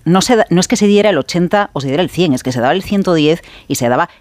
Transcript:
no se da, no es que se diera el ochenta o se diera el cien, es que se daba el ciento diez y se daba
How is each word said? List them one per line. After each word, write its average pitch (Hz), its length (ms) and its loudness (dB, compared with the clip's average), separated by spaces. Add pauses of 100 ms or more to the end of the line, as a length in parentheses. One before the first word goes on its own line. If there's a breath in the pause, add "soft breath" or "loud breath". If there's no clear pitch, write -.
no 180 180 4
se 247 140 2
da, 214 120 2
no 175 120 2
es - 80 -2
que 240 80 0
se 208 100 0
diera 208 240 2
el 165 80 0
ochenta 180 540 -2
o 147 80 -6
se 135 80 -6
diera 151 160 -2
el 147 40 -4
cien, 160 260 0
es 123 100 -6
que 127 80 -4
se 123 80 -4
daba 127 120 2
el 190 120 -2
ciento 185 300 -2
diez 156 280 2 (240 loud breath)
y 143 80 -4
se 123 140 -2
daba 139 200 0 (120)